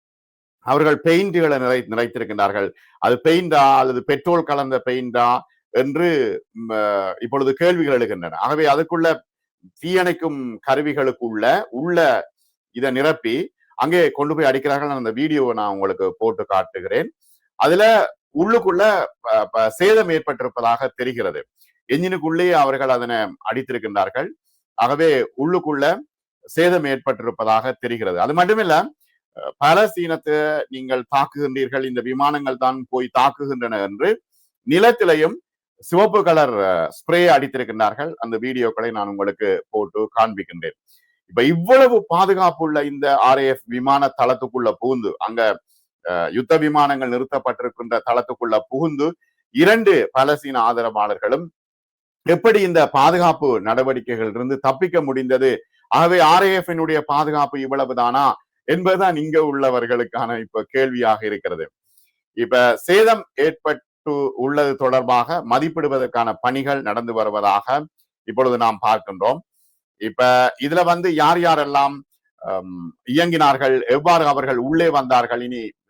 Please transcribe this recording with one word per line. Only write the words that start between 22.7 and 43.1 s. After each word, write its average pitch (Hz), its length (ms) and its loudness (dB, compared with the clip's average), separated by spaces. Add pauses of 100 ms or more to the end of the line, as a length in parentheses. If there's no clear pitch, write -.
அதனை 120 280 -2 (340)
அடித்திருக்கின்றார்கள். 117 800 -4 (460)
ஆகவே 139 600 2
உள்ளுக்குள்ள 151 600 -2 (460)
சேதம் 175 400 0
ஏற்பட்டிருப்பதாக 117 960 -2
தெரிகிறது. 110 400 -4
அது 120 140 0
மட்டுமில்ல, 180 520 2 (500)
அஹ், - 140 -12 (140)
"பாலஸ்தீனத்தை 156 1040 0
நீங்கள் 131 360 -6 (120)
தாக்குகின்றீர்கள், 135 680 -2
இந்த 123 160 -4
விமானங்கள் 135 560 -2
தான் 127 320 -2
போய் 127 200 -4 (100)
தாக்குகின்றன" 120 640 -2
என்று 110 400 -2 (480)
நிலத்திலையும் 180 640 4 (440)
சிவப்பு 196 440 2
கலர், 156 320 2
அஹ், 92 340 0
ஸ்ப்ரே 165 400 -2
அடித்திருக்கின்றார்கள். 131 880 0
அந்த 113 220 -6
வீடியோக்களை 117 520 -4
நான் 104 180 -6
உங்களுக்கு 98 600 -4
போட்டு 107 460 -4
காண்பிக்கின்றேன். 95 600 -4 (500)
இப்ப 90 160 -2
இவ்வளவு 214 680 4
பாதுகாப்புள்ள 170 760 0
இந்த 143 320 0